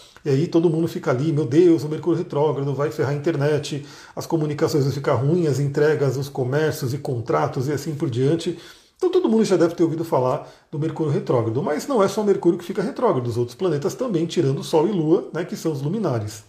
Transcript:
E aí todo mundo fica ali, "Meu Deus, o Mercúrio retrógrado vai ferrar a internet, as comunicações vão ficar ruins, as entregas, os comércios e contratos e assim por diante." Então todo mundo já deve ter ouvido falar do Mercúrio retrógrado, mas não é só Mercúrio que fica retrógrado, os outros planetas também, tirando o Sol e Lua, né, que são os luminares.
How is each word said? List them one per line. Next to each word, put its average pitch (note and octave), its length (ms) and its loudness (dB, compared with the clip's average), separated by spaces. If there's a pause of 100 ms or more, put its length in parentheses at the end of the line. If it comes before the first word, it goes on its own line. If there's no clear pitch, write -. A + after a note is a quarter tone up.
(240)
E D3+ 60 -2
aí C#3 160 2
todo E3+ 240 4
mundo D#3+ 180 0
fica E3+ 220 -4
ali, C#3+ 240 0
"Meu D3 120 0
Deus, D#3+ 380 6
o D3+ 60 -4
Mercúrio D#3 300 -2
retrógrado C#3+ 560 0
vai C3 160 0
ferrar C#3 220 -2
a - 20 -2
internet, C#3+ 680 0 (320)
as D3+ 120 -10
comunicações D3+ 560 0
vão C3+ 100 0
ficar C#3 220 0
ruins, D3+ 320 2
as C3 120 0
entregas, C#3 560 2
os C#3 140 -6
comércios C#3+ 640 -2
e C#3 60 -4
contratos C#3+ 680 -2
e D3+ 60 -2
assim D3 220 -4
por D#3+ 120 -2
diante." D3 520 0 (420)
Então F4+ 80 2
todo F4 180 2
mundo A3 160 4
já F#3+ 140 2
deve E3+ 160 4
ter - 80 0
ouvido D#3+ 240 0
falar B2+ 420 0 (220)
do D#3 80 -10
Mercúrio D3+ 340 -2
retrógrado, C3+ 520 0
mas D4 240 -4
não A#3+ 160 2
é G3 40 4
só G#3 160 -2
Mercúrio F#3+ 360 2
que - 40 -14
fica G3 200 -4
retrógrado, G3+ 420 0
os A2+ 100 -4
outros A#2+ 200 -4
planetas E3+ 400 -2
também, E3+ 320 -2
tirando D#3 320 0
o F#3+ 40 -8
Sol D#3+ 240 2
e A3 40 0
Lua, D#3+ 420 2
né, D#3+ 100 -2
que F#3+ 120 -10
são E3 160 -4
os C3+ 100 -4
luminares. C#3+ 680 -4